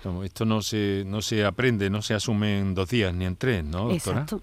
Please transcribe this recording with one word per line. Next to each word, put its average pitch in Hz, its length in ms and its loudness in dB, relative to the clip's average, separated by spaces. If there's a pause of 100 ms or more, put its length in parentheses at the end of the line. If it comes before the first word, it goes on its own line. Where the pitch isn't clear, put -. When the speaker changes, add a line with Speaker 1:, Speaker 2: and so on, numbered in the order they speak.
Speaker 1:
Como 92 220 -4
esto 95 180 -6
no 110 180 2
se, 101 460 0
no 104 140 -4
se 107 240 0
aprende, 101 440 2
no 104 120 0
se - 120 -2
asume 104 460 2
en 98 160 0
dos 92 140 0
días 101 240 2
ni 90 100 -2
en 92 140 -2
tres, 113 260 0
¿no, 87 240 -4
doctora? 170 80 2 (280)
Speaker 2:
Exacto, 175 200 -6